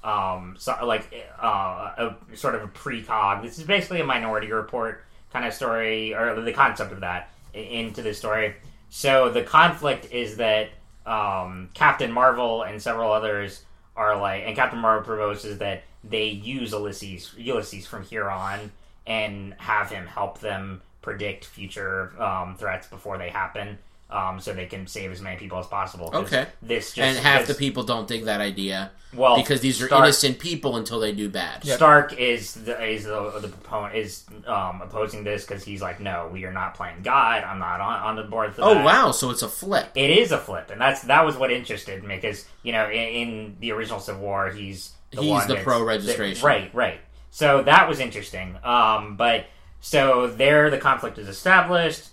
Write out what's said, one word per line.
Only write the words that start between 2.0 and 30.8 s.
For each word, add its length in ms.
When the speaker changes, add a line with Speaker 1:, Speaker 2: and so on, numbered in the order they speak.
Speaker 1:
sort 220
of 80
a 40
precog. 760
This 160
is 60
basically 360
a 20
Minority 480
Report 520
kind 140
of 80
story, 640
or 260
the 120
concept 380
of 100
that, 280
i-, 60
into 420
this 160
story. 380
So 400
the 140
conflict 680
is 240
that, 320
um, 680
Captain 360
Marvel 540
and 180
several 300
others 520
are 200
like, 280
and 100
Captain 240
Marvel 260
proposes 520
that 260
they 220
use 440
Ulysses, 680
Ulysses 480
from 180
here 260
on 420
and 520
have 320
him 180
help 320
them 420
predict 420
future, 800
um, 360
threats 300
before 300
they 120
happen, 480
um, 300
so 140
they 120
can 220
save 240
as 100
many 140
people 240
as 80
possible. 420
'Cause 140
Speaker 2:
Okay. 120
Speaker 1:
this 320
just, 60
Speaker 2:
And 80
half 160
the 60
Speaker 1:
this 100
Speaker 2:
people 260
don't 240
dig 180
that 140
idea 520
Speaker 1:
Well, 240
Speaker 2:
because 240
these 200
are 60
Speaker 1:
Stark 160
Speaker 2:
innocent 360
people 380
until 240